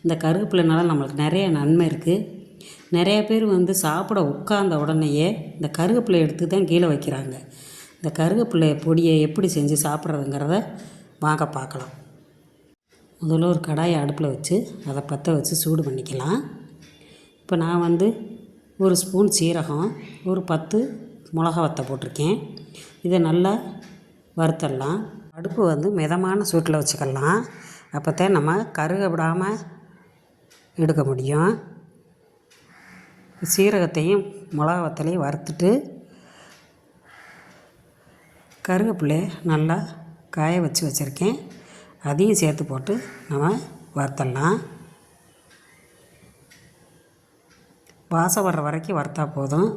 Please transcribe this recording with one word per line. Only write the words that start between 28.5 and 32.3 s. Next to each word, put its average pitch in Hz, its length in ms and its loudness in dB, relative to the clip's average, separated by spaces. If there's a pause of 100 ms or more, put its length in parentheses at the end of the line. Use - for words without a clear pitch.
கருக 175 340 0
விடாம 165 300 0 (1400)
எடுக்க 156 260 2
முடியும். 143 420 2 (2000)